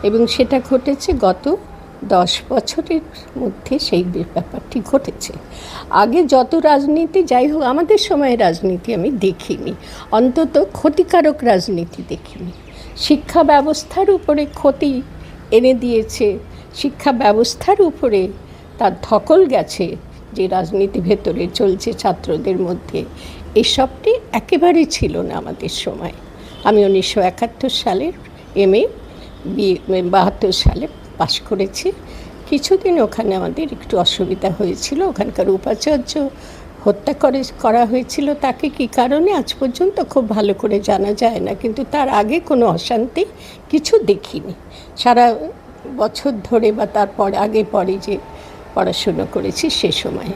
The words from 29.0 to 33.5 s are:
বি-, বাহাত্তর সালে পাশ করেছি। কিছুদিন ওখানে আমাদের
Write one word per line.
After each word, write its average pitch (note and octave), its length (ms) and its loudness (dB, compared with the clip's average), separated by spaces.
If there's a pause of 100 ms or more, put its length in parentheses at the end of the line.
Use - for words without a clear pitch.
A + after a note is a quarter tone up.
বি-, F#3+ 320 0 (260)
বাহাত্তর F#3 480 2
সালে - 360 0 (300)
পাশ - 240 -2
করেছি। G3 500 -4 (580)
কিছুদিন F4 500 2
ওখানে G#3+ 360 0
আমাদের F#3 360 -4